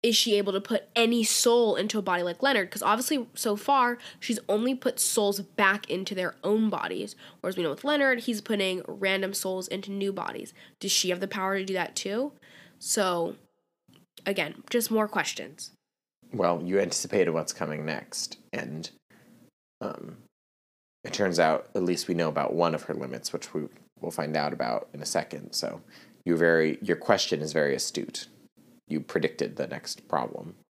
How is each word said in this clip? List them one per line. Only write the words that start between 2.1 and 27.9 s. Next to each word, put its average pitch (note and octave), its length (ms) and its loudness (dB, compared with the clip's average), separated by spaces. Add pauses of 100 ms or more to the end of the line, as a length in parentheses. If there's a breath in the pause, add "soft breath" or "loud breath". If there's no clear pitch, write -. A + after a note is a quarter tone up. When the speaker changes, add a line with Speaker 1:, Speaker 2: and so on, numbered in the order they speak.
Speaker 1:
like F3 220 -2
Leonard? G#3+ 260 2
'Cause - 140 -8
obviously, B3 500 0
so G#3 220 0
far, A#3+ 420 2 (220 loud breath)
she's A3 280 -2
only A3+ 280 2
put - 240 -2
souls G3+ 400 2
back G3+ 500 2
into F#3+ 240 -4
their F#3 300 -4
own G#3+ 260 4
bodies. - 460 -4 (260 loud breath)
Whereas F#3 160 -2
we F3 60 -2
know D3+ 80 0
with - 120 -6
Leonard, C#4 360 2
he's A3+ 200 -2
putting F#3+ 480 0
random G3 460 0
souls F#3 340 -4
into G3 220 -6
new G3 240 -2
bodies. - 400 -8 (260 loud breath)
Does G3 120 -2
she - 180 2
have F3+ 120 0
the F#3+ 60 -2
power G3 300 -2
to F#3+ 80 -2
do F#3+ 80 -4
that F3+ 220 -2
too? A#3+ 380 -4 (440 loud breath)
So, F3+ 580 0 (920)
again, F#3 420 -2
just A3+ 220 0
more G#3+ 160 2
questions. - 640 -4 (600)
Speaker 2:
Well, F2 320 2
you F#2+ 160 2
anticipated F2+ 520 2
what's D#2+ 220 -2
coming D2+ 300 -4
next, - 540 -8 (160)
and, - 340 -8 (960 loud breath)
um, - 360 -10 (840)
it - 100 -8
turns F#2 260 2
out D#2 340 4
at F#2+ 100 0
least F2 240 0
we F2+ 60 0
know D#2+ 160 2
about C#2+ 240 0
one E2 220 2
of D2+ 80 -6
her D#2 100 -6
limits, C2 400 -8
which - 220 -8
we D2+ 140 -4 (320)
will E2+ 100 -6
find D#2 260 -4
out D2 160 0
about A#1 400 -2
in C#2+ 80 -12
a - 40 -10
second. - 480 -4
So - 280 -4 (440 loud breath)
you're E2+ 120 4
very, E2 440 6
your E2+ 160 0
question F2+ 440 2
is D2+ 120 -6
very D2 200 4
astute. - 540 -6 (600)